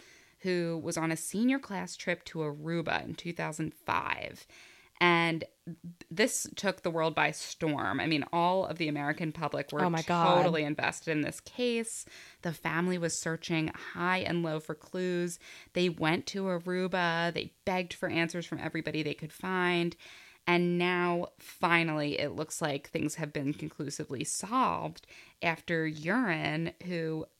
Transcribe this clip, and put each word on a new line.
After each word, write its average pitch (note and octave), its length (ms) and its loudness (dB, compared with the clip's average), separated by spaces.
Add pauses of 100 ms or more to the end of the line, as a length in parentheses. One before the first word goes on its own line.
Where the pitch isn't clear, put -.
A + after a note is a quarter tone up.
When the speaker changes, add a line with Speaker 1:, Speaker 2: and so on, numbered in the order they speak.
(400)
Speaker 1:
who E3+ 440 0
was D#3+ 140 -4
on D#3+ 140 2
a D#3+ 60 0
senior B3 420 2
class F3+ 360 -8
trip - 300 -2
to - 140 -8
Aruba D#3+ 680 0
in E3 80 -6
two E3+ 200 -8
thousand D#3+ 400 -4
five. - 760 -2 (540)
And E3+ 440 4 (680)
this G#3+ 340 2 (120)
took F#3+ 240 -2
the F3+ 80 0
world D#3+ 260 2
by D3+ 160 4
storm. C#3 680 -2
I - 40 2
mean, D3+ 280 2
all F3+ 320 4
of E3 140 -4
the D#3+ 100 0
American D3 420 -2
public D3 400 -4
were D3+ 140 0
Speaker 2:
Oh F3+ 40 4
my E3 120 0
God. F3 340 6
Speaker 1:
totally E3+ 300 4
invested - 460 -2
in D3+ 100 2
this D3+ 180 -2
case. A#3 640 -2 (380)
The E3+ 100 -2
family E3+ 460 0
was E3 200 0
searching D#3+ 540 0 (220)
high F3+ 260 0
and E3+ 240 0
low D#3 160 0
for D#3 160 -8
clues. F3+ 640 -2 (320)
They F3+ 160 4
went E3 400 2
to G3 160 -4
Aruba. F3+ 880 0
They - 200 -4 (100)
begged F#3 300 0
for - 160 -2
answers E3 360 0
from - 140 -6
everybody D#3 420 -2
they D3+ 120 -2
could - 180 -10
find. F3 640 2 (500)
And F3 320 4
now, F3 500 2 (100)
finally, E3 840 2
it D3 160 -2
looks - 260 -6
like C#3+ 280 -2
things D#3 260 0
have D3+ 160 -6
been C#3+ 220 -2
conclusively D3+ 720 -6
solved F#3+ 800 -2 (360)
after E3 460 0
Urin, D#3+ 880 0 (140)
who, D#3+ 380 -4 (140)